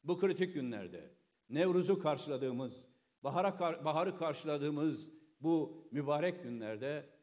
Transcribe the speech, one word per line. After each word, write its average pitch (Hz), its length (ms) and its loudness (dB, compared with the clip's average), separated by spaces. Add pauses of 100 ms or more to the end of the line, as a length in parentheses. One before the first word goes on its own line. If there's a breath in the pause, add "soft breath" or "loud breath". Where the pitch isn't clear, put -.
Bu 175 140 0
kritik 185 360 2
günlerde, 104 560 -6 (380)
Nevruz'u 180 500 4
karşıladığımız, 135 880 -2 (340 soft breath)
bahara 185 340 2
kar-, 165 280 -2
baharı 170 340 2
karşıladığımız 147 920 0 (300 loud breath)
bu 160 500 0
mübarek 147 520 0
günlerde 120 680 -6 (120)